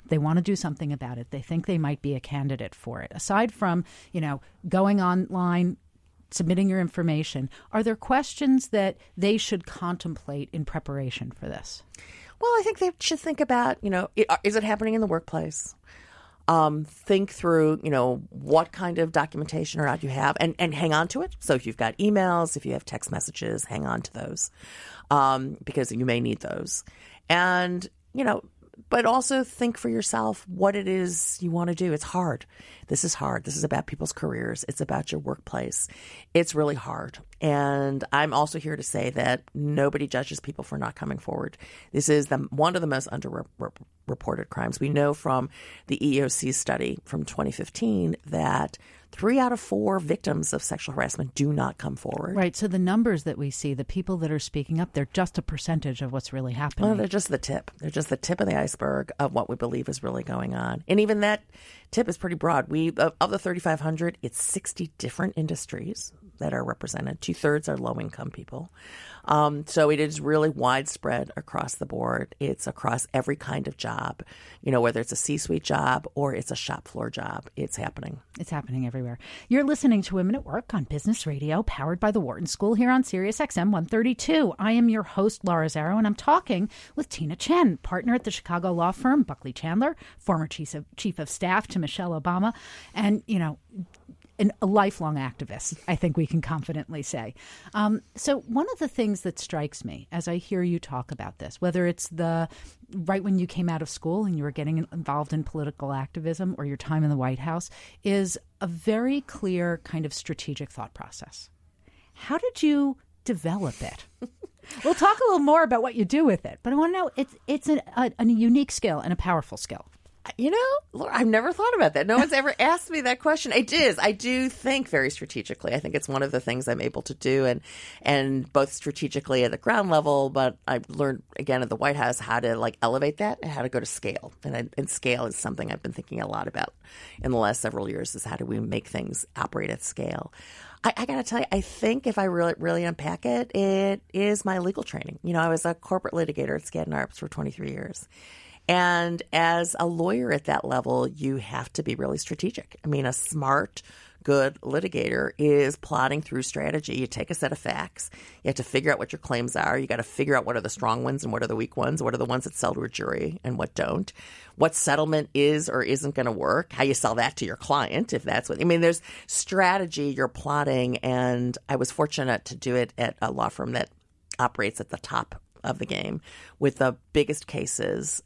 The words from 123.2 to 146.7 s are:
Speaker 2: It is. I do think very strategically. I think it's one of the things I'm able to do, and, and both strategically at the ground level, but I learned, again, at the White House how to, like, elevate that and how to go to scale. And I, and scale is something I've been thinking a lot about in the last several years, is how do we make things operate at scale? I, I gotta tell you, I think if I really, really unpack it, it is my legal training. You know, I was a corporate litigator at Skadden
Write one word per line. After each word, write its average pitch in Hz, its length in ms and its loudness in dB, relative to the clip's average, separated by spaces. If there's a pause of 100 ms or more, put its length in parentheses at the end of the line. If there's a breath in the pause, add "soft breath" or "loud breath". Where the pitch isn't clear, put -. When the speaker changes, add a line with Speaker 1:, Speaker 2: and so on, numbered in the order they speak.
Speaker 2:
It - 220 4
is. 285 260 4
I 214 140 4
do 254 340 0
think 269 400 -2
very 135 220 2
strategically. - 640 -6
I 147 80 0
think 151 140 -4
it's 143 120 -2
one 135 160 0
of 139 80 -2
the 131 80 0
things 127 300 -2
I'm 120 100 -2
able 120 220 -4
to - 120 -10
do, 131 300 2
and, 123 160 2 (420 loud breath)
and 135 520 0
both 139 180 4
strategically 139 720 -2
at 117 80 2
the - 60 -4
ground 220 320 2
level, 143 400 4
but 131 360 0
I 123 220 0
learned, 143 360 -2 (120)
again, 135 260 0
at 120 60 0
the - 80 -2
White 143 220 0
House 123 220 0
how 117 200 0
to, 117 160 2
like, 113 260 -2
elevate 135 360 2
that 208 260 -2
and 160 80 -6
how 135 120 -4
to 127 60 -2
go 123 120 -2
to 110 40 -8
scale. - 460 -8 (140)
And 139 100 -4
I, 120 220 -6
and 143 120 -4
scale 123 360 0
is 110 100 -6
something 113 380 -6
I've - 100 -8
been - 80 -6
thinking - 300 -10
a 52 60 -4
lot - 200 -6
about - 260 -6 (480 loud breath)
in 131 100 -2
the 120 60 2
last 110 220 2
several 107 300 -4
years, - 260 -6
is - 80 -10
how - 140 -6
do 123 80 -4
we 107 160 -2
make 113 260 -4
things - 380 -6 (100)
operate - 360 -4
at - 120 -6
scale? - 480 -6 (540 loud breath)
I, 226 100 4
I 240 100 -4
gotta 269 180 -4
tell 233 160 -4
you, - 120 0
I 196 80 2
think 226 480 -2
if 220 100 0
I 196 80 2
really, 170 320 2
really 170 280 0
unpack 170 400 -4
it, 240 300 0
it 196 460 2 (120)
is 208 320 0
my 190 140 0
legal 180 240 -2
training. - 380 -10
You 175 120 -2
know, 165 80 4
I 165 80 4
was 165 160 0
a 170 80 2
corporate - 400 -2
litigator 147 420 -2
at 147 80 -6
Skadden 156 300 -4